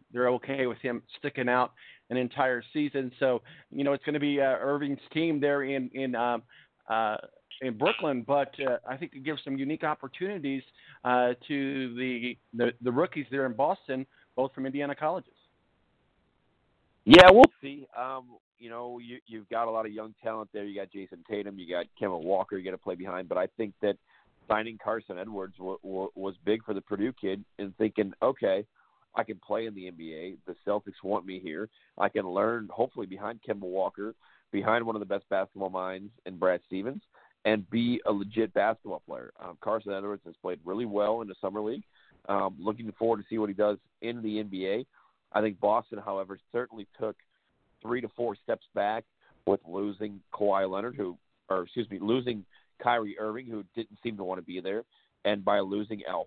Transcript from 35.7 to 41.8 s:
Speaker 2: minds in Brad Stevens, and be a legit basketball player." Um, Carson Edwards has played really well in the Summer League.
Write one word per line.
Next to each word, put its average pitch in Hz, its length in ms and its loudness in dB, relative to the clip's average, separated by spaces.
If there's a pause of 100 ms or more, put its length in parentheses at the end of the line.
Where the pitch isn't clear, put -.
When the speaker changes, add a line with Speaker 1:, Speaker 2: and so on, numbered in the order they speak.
Speaker 2:
minds 92 420 -8 (140)
in 92 100 -12
Brad 90 300 2
Stevens, 104 340 -6 (460)
and 107 240 2
be 120 340 0
a 107 80 2
legit 104 400 -2
basketball 101 540 -2
player." 64 260 -12 (100)
Um, 85 200 -14
Carson 107 320 -4
Edwards 101 320 -8
has 82 160 -18
played 90 200 -6
really 98 220 -4
well 104 380 0
in 104 60 -12
the 95 120 -14
Summer 104 220 -6
League. 120 220 -6 (440)